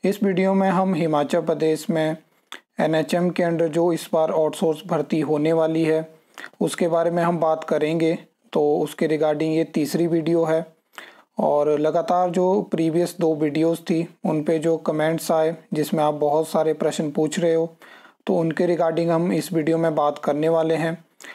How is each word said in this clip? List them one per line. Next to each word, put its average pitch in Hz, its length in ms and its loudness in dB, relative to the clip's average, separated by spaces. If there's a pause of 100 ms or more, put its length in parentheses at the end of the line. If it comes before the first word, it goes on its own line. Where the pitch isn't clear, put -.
इस 285 180 0
वीडियो 190 320 2
में 190 160 2
हम 190 240 2
हिमाचल 156 460 0
प्रदेश 156 500 -2
में 156 260 0 (640)
एनएचएम 160 500 0
के 180 120 -2
under 170 260 0
जो 170 240 2
इस - 200 -6
बार 160 180 0
आउटसोर्स 156 560 0
भर्ती 156 340 -2
होने 151 320 0
वाली 160 320 2
है, 156 240 0 (520)
उसके 165 280 0
बारे 165 220 0
में 175 120 0
हम 170 160 0
बात 160 260 0
करेंगे। 160 540 0 (340)
तो 151 260 2
उसके 160 300 -2
regarding 151 340 0
ये 160 220 0
तीसरी 160 420 -2
वीडियो 165 380 2
है 160 220 0 (720)
और 147 400 2
लगातार 170 520 2
जो 185 320 2
प्रीवियस 165 580 0
दो 160 140 2
वीडियोज़ 156 460 0
थी, 165 280 -2 (180)
उन 156 160 0
पे 160 160 0
जो 160 180 0
कमेंट्स 156 540 -2
आए, 160 260 2 (160)
जिसमें 151 320 0
आप 147 100 2
बहुत 147 340 0
सारे 156 240 0
प्रश्न 151 380 -2
पूछ 151 280 -2
रहे 165 160 2
हो, 165 200 -2 (520)
तो 196 80 0
उनके 170 420 0
regarding 165 320 0
हम 170 240 0
इस 165 200 -2
वीडियो 160 260 0
में 165 160 0
बात 147 240 0
करने 151 300 0
वाले 160 260 2
हैं। 165 300 -4 (300)